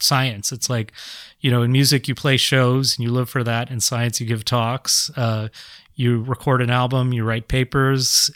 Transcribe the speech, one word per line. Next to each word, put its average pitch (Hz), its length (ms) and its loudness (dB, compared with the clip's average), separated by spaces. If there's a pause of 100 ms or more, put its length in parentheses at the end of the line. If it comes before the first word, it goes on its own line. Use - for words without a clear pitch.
science. 127 500 0
It's 123 180 -6
like, 117 240 -4 (480)
you 131 120 2
know, 120 100 4
in 120 80 2
music, 135 380 2
you 127 80 -2
play 139 200 2
shows 131 640 2
and 120 60 -4
you 117 80 0
live 123 180 0
for 123 140 -2
that. 117 260 -2
In 120 100 -6
science, 120 400 -2
you 120 60 -6
give 113 180 -2
talks, 120 720 0
uh, 110 320 -2 (460)
you 120 280 0
record 131 380 0
an 120 100 0
album, 127 420 2
you 117 120 -2
write 113 240 -2
papers, 131 880 2